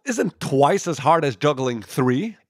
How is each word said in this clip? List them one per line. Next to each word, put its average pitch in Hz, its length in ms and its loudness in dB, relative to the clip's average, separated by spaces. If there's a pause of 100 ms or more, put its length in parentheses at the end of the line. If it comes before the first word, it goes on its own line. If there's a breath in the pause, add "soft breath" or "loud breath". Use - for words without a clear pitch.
isn't 240 340 -4
twice 147 480 2
as 160 120 -4
hard 156 260 2
as 135 120 -2
juggling 131 440 -2
three. 135 560 -2 (140)